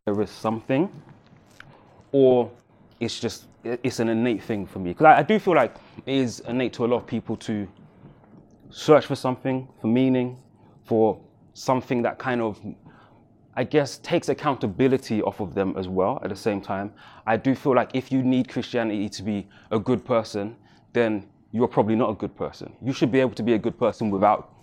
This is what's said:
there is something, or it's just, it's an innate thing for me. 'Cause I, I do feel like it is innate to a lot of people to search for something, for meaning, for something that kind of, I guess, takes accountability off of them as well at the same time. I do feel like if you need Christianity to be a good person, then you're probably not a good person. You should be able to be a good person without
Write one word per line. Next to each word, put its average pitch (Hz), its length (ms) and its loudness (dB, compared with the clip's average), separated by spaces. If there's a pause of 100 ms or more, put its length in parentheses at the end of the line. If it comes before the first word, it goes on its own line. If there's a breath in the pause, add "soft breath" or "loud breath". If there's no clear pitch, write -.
there 104 160 -2
is 98 100 -2
something, 131 600 -2 (1200 soft breath)
or 127 380 4 (500)
it's 117 200 -6
just, - 260 -8 (180)
it's 123 340 -6
an 113 100 0
innate 113 340 0
thing 101 240 -6
for 98 120 -12
me. 90 160 -4
'Cause 151 100 0
I, 156 140 10
I 151 40 2
do 214 160 2
feel 185 160 2
like 127 220 2 (300 loud breath)
it 135 80 -4
is 127 260 -2
innate 120 340 -4
to 120 100 -2
a 113 40 0
lot 120 100 2
of 104 80 -8
people 113 320 -6
to 104 280 -6 (1040)
search - 360 4
for 139 80 -4
something, 131 540 -4 (120)
for - 80 -4
meaning, 127 500 2 (460 soft breath)
for 110 360 2 (340)
something 127 480 -2
that - 160 -2
kind 123 220 -4
of, 110 200 -6 (960 soft breath)
I 123 80 -2
guess, 143 340 -2
takes - 300 -4
accountability 127 920 0
off - 180 -4
of 107 140 -8
them 95 220 -2
as 92 120 -6
well 92 340 0
at - 80 -6
the 98 60 -8
same 101 240 -4
time. 101 320 -8 (340 loud breath)
I 113 100 2
do 135 180 0
feel 131 200 0
like 120 200 2
if 131 180 -4
you 131 100 0
need 127 260 0
Christianity 113 640 -4
to - 120 -14
be 101 240 -4 (240 soft breath)
a 110 80 0
good 110 260 -2
person, 110 520 -4 (360 soft breath)
then 110 340 0 (260)
you're 113 160 2
probably 110 260 2
not 110 160 0
a 110 40 -4
good - 220 -8
person. - 460 -10
You 127 100 -4
should 131 200 0
be 131 80 6
able 123 140 2
to - 80 -8
be 113 120 2
a 107 40 2
good 113 200 -4
person 110 320 0
without 101 400 2 (120)